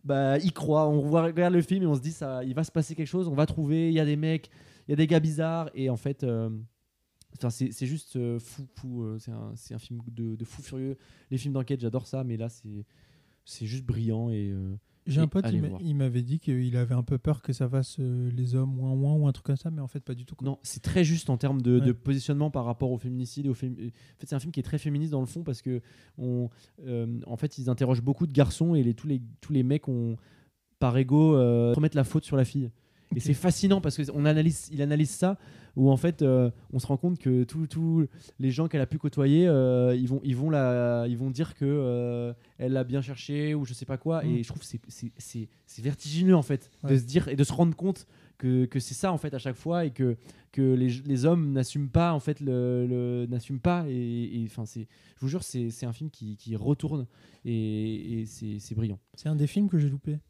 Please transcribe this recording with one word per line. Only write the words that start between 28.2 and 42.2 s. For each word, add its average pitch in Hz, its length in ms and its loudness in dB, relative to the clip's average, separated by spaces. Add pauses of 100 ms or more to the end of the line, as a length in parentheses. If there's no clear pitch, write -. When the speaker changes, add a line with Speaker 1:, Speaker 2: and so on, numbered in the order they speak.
Speaker 1:
de 139 60 -6
garçons 160 420 4
et 139 80 4
les, 120 100 2
tous 151 140 -8
les, 135 140 -2 (180)
tous - 140 -6
les 131 100 4
mecs 139 240 0
ont, 117 300 -2 (640)
par 127 180 2
ego, 147 380 6
euh, 120 380 6
remettent 151 220 2
la 139 80 4
faute - 220 0
sur 143 100 -2
la 131 100 6
fille. 127 240 -4 (440)
Et 123 60 -2
Speaker 2:
Ok. - 20 -4
Speaker 1:
c'est 160 120 2
fascinant 190 460 4
parce 160 160 -2
que 151 80 -2 (100)
on 147 120 0
analyse, 156 480 4
il 143 80 -2
analyse 147 280 2
ça, 185 280 0 (400)
où 135 120 6
en 135 60 6
fait, 160 280 0
euh, 127 280 4 (220)
on 131 60 0
se - 80 -6
rend 139 100 0
compte 175 220 0
que 127 260 4
tous, 156 220 -4
tous 165 380 2 (320)
les 131 140 0
gens 156 160 0
qu'elle 151 140 0
a 127 40 2
pu - 120 -6
côtoyer, 143 500 4
euh, 127 480 4
ils 127 140 0
vont, 135 160 0
ils 131 100 0
vont 143 140 0
la, 123 580 2
ils 123 100 -2
vont 131 140 -2
dire 147 220 -4
que, - 100 -6
euh, 120 680 -2 (240)